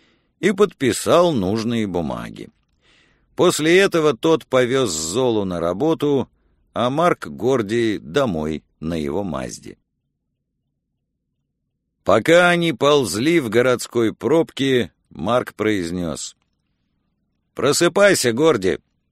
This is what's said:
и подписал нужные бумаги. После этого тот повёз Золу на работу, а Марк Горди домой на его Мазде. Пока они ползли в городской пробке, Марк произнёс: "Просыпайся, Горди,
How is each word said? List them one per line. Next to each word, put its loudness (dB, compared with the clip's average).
и 0
подписал 2
нужные -2
бумаги. -6
После 2
этого 2
тот 0
повёз 2
Золу -2
на -4
работу, 0
а -2
Марк -2
Горди -2
домой -4
на -6
его -4
Мазде. -10
Пока 4
они 0
ползли 0
в -4
городской 0
пробке, -2
Марк -2
произнёс: -4
"Просыпайся, 2
Горди, 2